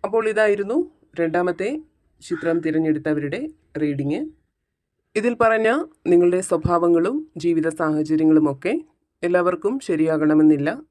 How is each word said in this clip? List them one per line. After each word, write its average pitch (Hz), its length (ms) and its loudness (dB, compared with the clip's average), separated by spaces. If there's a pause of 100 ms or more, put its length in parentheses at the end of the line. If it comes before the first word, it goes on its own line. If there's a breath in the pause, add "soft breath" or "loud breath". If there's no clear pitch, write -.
അപ്പോൾ 220 260 -2
ഇതായിരുന്നു 208 440 0 (440)
രണ്ടാമത്തെ 175 480 -2 (580)
ചിത്രം 165 380 -2
തിരഞ്ഞെടുത്തവരുടെ 156 760 -2 (420)
റീഡിംഗ്. 147 380 -4 (1000)
ഇതിൽ 233 240 0
പറഞ്ഞ 220 260 2 (420)
നിങ്ങളുടെ 175 380 4
സ്വഭാവങ്ങളും 170 680 0 (260)
ജീവിത 165 260 0 (100)
സാഹചര്യങ്ങളുമൊക്കെ 156 960 2 (540)
എല്ലാവർക്കും 180 480 0 (120)
ശരിയാകണമെന്നില്ല 156 800 2 (220)